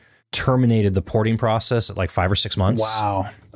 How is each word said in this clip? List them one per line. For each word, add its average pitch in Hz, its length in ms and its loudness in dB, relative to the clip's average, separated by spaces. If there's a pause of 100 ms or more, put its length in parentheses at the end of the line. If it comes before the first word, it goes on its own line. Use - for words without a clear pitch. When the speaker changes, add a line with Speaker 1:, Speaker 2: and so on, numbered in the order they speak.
(320)
Speaker 1:
terminated 117 600 2
the 95 80 0
porting 110 360 0
process 113 520 0
at, 95 60 -12
like, 92 140 -2
five 92 220 0
or - 20 0
six - 220 -2
months. 107 260 2
Speaker 2:
Wow. 104 480 -2 (260)